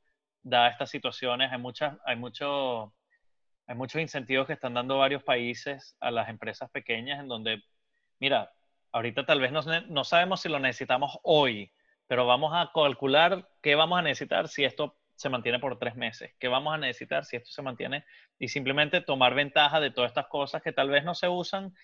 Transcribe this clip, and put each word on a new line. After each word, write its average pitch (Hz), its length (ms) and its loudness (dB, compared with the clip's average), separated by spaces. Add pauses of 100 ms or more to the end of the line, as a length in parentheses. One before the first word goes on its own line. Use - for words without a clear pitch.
(440)
dadas 120 280 6
estas - 180 -6
situaciones. 127 640 -2
Hay 127 80 -6
muchas, 139 460 -6
hay 127 100 -2
mucho, 123 800 -4 (720)
hay 123 80 -10
muchos 131 260 -6
incentivos 131 460 -2
que 156 60 -6
están 123 220 -6
dando 127 220 0
varios 135 260 2
países 123 760 -4
a - 100 -4
las 113 200 -2
empresas 110 420 -10
pequeñas 131 480 -6
en 139 80 -12
donde, 110 360 -6 (580)
mira, 131 280 2 (440)
ahorita 120 320 -2
tal 143 160 4
vez 127 100 2
no, 151 100 0 (280)
no 143 160 -2
sabemos 180 340 4
si - 80 -6
lo 156 100 0
necesitamos 131 640 -2
hoy, 131 500 4 (340)
pero 123 180 2
vamos 139 300 4
a 170 180 0
calcular 151 760 4 (120)
qué 147 140 4
vamos 170 240 4
a 170 40 2
necesitar 156 440 0
si 143 160 -4
esto 147 320 -2 (200)
se - 140 -6
mantiene 123 300 -2
por 123 200 -6
tres 120 160 -4
meses, 120 440 -8
qué 127 80 -4
vamos 139 260 0
a 156 40 -2
necesitar 147 480 -4
si - 100 -10
esto 117 160 -14
se 143 120 -10
mantiene, 131 420 -8 (340)
y 127 80 -6
simplemente 147 540 0
tomar 131 320 2
ventaja 143 480 4
de 135 100 0
todas 120 200 0
estas - 160 -4
cosas 143 340 -4
que 160 100 -6
tal 135 180 0
vez 143 140 2
no 170 120 -4
se 180 120 -2
usan 180 460 -4 (100)